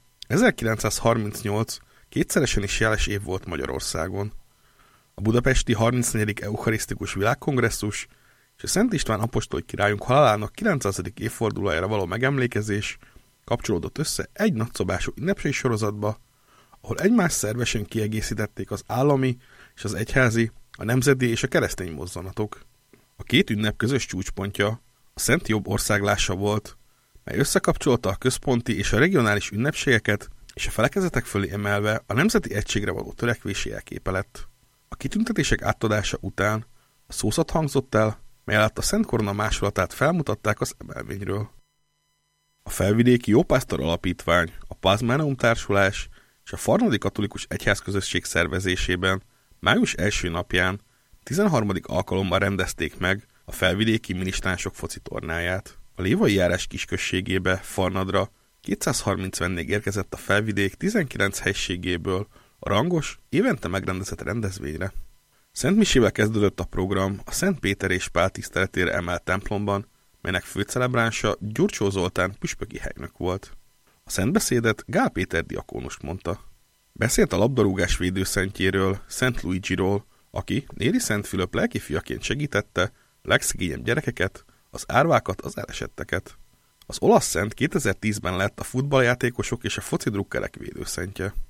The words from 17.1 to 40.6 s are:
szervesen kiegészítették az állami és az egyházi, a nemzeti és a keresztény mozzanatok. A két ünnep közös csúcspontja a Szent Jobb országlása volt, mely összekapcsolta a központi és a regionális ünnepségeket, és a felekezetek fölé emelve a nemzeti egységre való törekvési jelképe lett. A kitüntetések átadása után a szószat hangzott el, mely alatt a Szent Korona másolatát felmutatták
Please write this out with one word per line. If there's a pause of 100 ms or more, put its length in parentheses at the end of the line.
szervesen
kiegészítették
az
állami (380)
és
az
egyházi, (280)
a
nemzeti
és
a
keresztény
mozzanatok. (560)
A
két
ünnep
közös
csúcspontja (480)
a
Szent
Jobb
országlása
volt, (480)
mely
összekapcsolta
a
központi
és
a
regionális
ünnepségeket, (260)
és
a
felekezetek
fölé
emelve
a
nemzeti
egységre
való
törekvési
jelképe
lett. (400)
A
kitüntetések
átadása
után (400)
a
szószat
hangzott
el, (220)
mely
alatt
a
Szent
Korona
másolatát
felmutatták